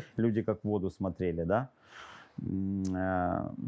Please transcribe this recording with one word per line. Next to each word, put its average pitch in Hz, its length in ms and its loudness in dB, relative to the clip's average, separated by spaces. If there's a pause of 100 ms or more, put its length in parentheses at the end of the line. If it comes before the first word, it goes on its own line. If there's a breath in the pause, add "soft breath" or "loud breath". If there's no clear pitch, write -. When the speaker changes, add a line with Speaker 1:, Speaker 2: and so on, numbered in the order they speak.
Speaker 1:
<laughs> - 140 -20
Speaker 2:
люди 113 260 2
как 107 180 0
в - 80 -6
воду 95 220 2
смотрели, 87 540 -2
да. 110 260 2 (720 loud breath)
М, 95 400 0 (120)
э, 92 540 2 (200)